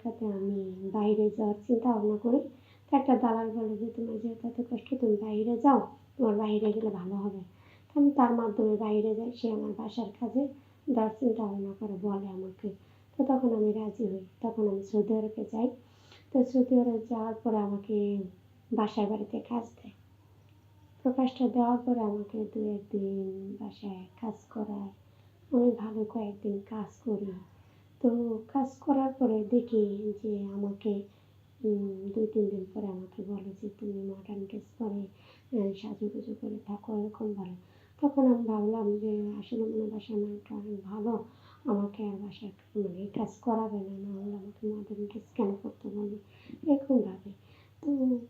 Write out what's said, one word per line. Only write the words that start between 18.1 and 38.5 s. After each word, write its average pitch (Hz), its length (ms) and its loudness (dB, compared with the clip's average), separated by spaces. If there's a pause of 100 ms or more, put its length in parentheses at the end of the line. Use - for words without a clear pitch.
বাসার 214 340 2
বাড়িতে 214 320 -4
কাজ 233 240 -4 (200)
দেয়। 208 100 -20 (1120)
তো 254 100 2
কাজটা 254 340 2
দেওয়ার 240 300 4
পরে 240 220 0
আমাকে 208 540 -2
দু 214 220 -2
একদিন 196 840 -4
বাসায় 190 460 -10 (160)
কাজ 220 280 -8
করায়, 208 400 -8 (600)
আমি 247 200 8
ভালো 214 320 -4
কয়েকদিন 202 640 -4
কাজ 214 360 -10
করি। 202 200 -2 (760)
তো 233 380 2 (140)
কাজ 269 260 -2
করার 269 340 2
পরে 220 320 2
দেখি 214 680 2 (100)
যে 208 200 -2
আমাকে, 202 580 -2 (640)
উম, 202 520 -2
দুই 220 120 2
তিন 208 220 2
দিন 190 240 -4
পরে 202 140 -4
আমাকে 185 360 -10
বলে 196 260 -8 (120)
যে, 208 80 -8 (100)
"তুমি 202 140 -6
মডার্ন 196 520 -8
ড্রেস 208 180 -10 (160)
পরে, 202 200 -4 (580)
আহ, 196 160 0
সাজুগুজু 214 680 -6
করে 214 240 -8
থাকো," 208 320 -6
এরকম 214 360 -4
বলে। 185 220 -8 (460)
তখন 277 320 6
আমি 233 140 2
ভাবলাম 214 500 2